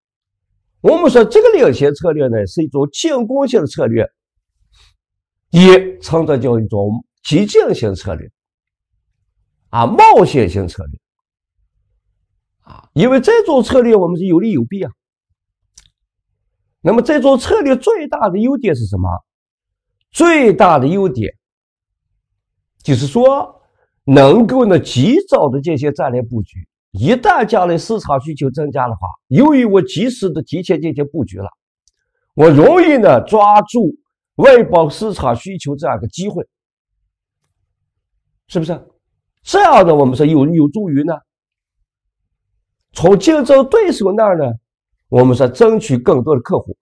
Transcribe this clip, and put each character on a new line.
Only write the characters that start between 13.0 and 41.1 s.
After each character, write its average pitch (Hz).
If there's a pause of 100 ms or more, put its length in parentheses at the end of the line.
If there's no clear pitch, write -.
为 262
这 427
种 269
策 254
略 233
我 185
们 175
是 190
有 175
利 220
有 127
弊 190
啊。 139 (1900)
那 170
么 233
这 302
种 269
策 415
略 269
最 339
大 240
的 190
优 262
点 214
是 117
什 95
么？ 90 (1000)
最 302
大 180
的 131
优 190
点 117 (1500)
就 139
是 135
说， 262 (400)
能 139
够 247
呢， 175
及 226
早 165
的 131
进 151
行 143
战 147
略 123
布 117
局。 92 (280)
一 120
旦 269
将 185
来 170
市 220
场 135
需 151
求 139
增 147
加 127
的 113
话， 95 (200)
由 277
于 254
我 196
及 208
时 196
的 151
提 165
前 175
进 151
行 143
布 165
局 95
了， 98 (840)
我 156
容 254
易 302
呢， 165
抓 208
住 208 (380)
外 247
包 160
市 214
场 123
需 185
求 143
这 147
样 127
一 92
个 -
机 190
会， 175 (2000)
是 -
不 160
是？ 165 (640)
这 392
样 262
呢， 165
我 143
们 127
说 143
有， 147
有 160
助 196
于 143
呢， 160 (1800)